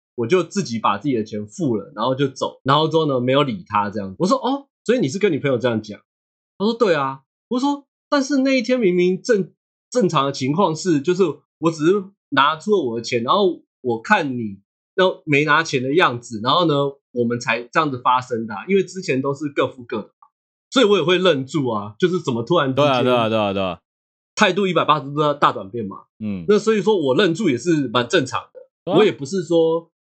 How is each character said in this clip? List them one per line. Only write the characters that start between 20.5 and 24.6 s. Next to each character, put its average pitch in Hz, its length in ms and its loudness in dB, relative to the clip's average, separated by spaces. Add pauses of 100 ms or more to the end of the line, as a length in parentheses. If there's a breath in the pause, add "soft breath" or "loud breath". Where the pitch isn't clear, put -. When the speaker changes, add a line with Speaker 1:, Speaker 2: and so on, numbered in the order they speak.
Speaker 1:
所 269 120 4
以 - 20 6
我 202 120 4
也 160 60 0
会 180 140 2
愣 165 300 2
住 139 220 -2
啊， 104 280 -6
就 180 120 0
是 180 100 -2
怎 147 140 -4
么 117 100 -4
突 170 160 0
然 135 160 -2
之 - 0 -
间 143 100 4
Speaker 2:
对 - 60 4
啊， 127 100 2
对 123 120 2
啊， 117 160 2
对 110 100 0
啊， 101 140 0
对 98 100 -2
啊。 90 160 -4 (560)
Speaker 1:
态 196 180 2
度 196 140 0